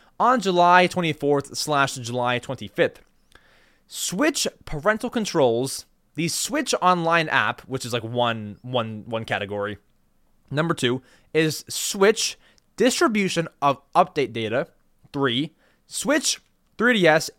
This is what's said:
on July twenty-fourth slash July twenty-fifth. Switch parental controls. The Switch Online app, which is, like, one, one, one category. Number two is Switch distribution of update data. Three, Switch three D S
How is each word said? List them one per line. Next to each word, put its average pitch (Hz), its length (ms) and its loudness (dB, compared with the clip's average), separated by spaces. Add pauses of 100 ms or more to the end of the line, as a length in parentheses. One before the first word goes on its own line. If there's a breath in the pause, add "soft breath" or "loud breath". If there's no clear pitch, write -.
(200 soft breath)
on 240 220 2
July 180 460 6
twenty-fourth 147 680 -2
slash 139 380 -2
July 123 440 -4
twenty-fifth. 123 600 -4 (840 soft breath)
Switch - 600 -2 (180)
parental 214 440 -2
controls. 135 760 0 (300)
The 165 120 -2
Switch - 540 -2
Online 165 480 2
app, 120 320 0
which 127 240 -8
is, 117 80 -8
like, 117 100 -4
one, 113 600 -4
one, 110 420 -6
one 113 180 -6
category. 101 540 -6 (760)
Number 160 220 0
two 127 280 0 (320 soft breath)
is 156 360 0
Switch - 680 0 (380 soft breath)
distribution 208 720 2 (140)
of 139 200 0 (120)
update 151 400 2
data. 113 340 -2 (460)
Three, 139 400 0 (340)
Switch - 540 -2 (360)
three 233 220 2
D 170 80 6
S 156 320 4